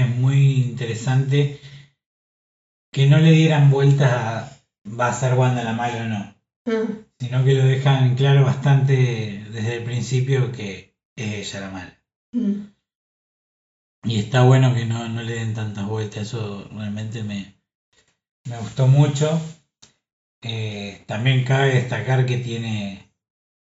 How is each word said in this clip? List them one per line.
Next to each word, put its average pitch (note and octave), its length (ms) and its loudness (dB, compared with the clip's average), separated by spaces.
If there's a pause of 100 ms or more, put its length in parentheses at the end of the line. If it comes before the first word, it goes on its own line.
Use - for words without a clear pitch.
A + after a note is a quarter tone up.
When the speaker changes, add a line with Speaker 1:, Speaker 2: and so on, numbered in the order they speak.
Speaker 1:
es A#2+ 100 -2
muy C3+ 460 4
interesante C3 1000 -2 (1300)
que C#3 140 2
no D3+ 100 8
le D#3+ 140 8
dieran D#3 380 6
vueltas C#3 420 4
a A2 460 -6 (420)
va B2 80 0
a A#2 60 -2
ser C3 220 -2
Wanda B2 280 2
la A2+ 100 -4
mala A#2 300 -4
o A2+ 40 -6
no, G#2 260 -8 (320)
Speaker 2:
Mm. A3 380 -4 (160)
Speaker 1:
sino B2+ 240 -2
que C3+ 120 4
lo C3 100 2
dejan C3 500 2
claro C#3 300 4
bastante B2 1040 0
desde A2+ 240 -6
el A#2 80 -8
principio B2 680 -2
que F#2+ 400 -12 (240)
es G#2 360 -8
ella G2+ 80 -10
la F#2+ 100 -12
mala. F2 260 -16 (360)
Speaker 2:
Mm. G3+ 340 -4 (1400)
Speaker 1:
Y A2 140 -2
está B2+ 240 2
bueno C3 300 6
que A#2 120 -2
no, A2+ 240 -6
no A2+ 140 -6
le A#2 120 -8
den A2+ 180 -6
tantas G#2 320 -6
vueltas, G#2+ 420 -6
eso G2+ 440 -10
realmente G#2+ 520 -8
me, G2+ 300 -10 (920)
me A#2 140 -10
gustó A2 280 -2
mucho. D3 520 2 (1000)
Eh, G#2 640 -10
también B2+ 400 0
cabe C3+ 300 2
destacar B2+ 500 0
que B2 120 -2
tiene G#2+ 720 -6 (680)